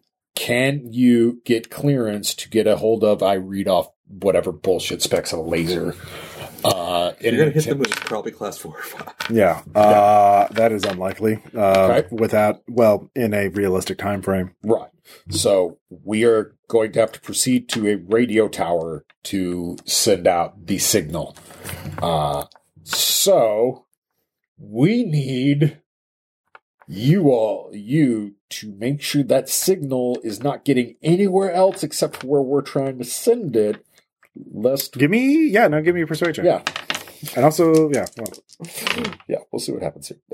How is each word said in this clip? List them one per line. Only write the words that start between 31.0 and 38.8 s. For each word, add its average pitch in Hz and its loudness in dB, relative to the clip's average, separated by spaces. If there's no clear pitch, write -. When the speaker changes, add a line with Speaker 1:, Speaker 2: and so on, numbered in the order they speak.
Speaker 1:
anywhere 185 2
else 185 2
except 151 -4
for 127 -14
where 143 2
we're 139 0
trying 135 -6
to 120 -10
send 220 -2
it. 107 0
Lest 123 -2
Speaker 3:
Give 143 2
me, 277 2
yeah, 214 4
no, 151 0
give 175 2
me 175 -2
a 156 -2
persuasion. 165 -4
Speaker 1:
Yeah. 165 2
Speaker 3:
And 127 4
also, 160 4
yeah, 107 -2
well. 113 -10